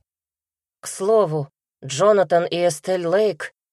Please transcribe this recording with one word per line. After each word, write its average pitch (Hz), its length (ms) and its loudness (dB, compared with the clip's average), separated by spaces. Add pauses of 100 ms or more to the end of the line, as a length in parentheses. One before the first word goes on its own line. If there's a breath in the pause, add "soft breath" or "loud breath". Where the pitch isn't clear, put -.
(800)
К - 60 -16
слову, 190 640 0 (340)
Джонатан 175 600 2
и 175 240 -2
Эстель 180 380 -4
Лейк 185 460 0 (200)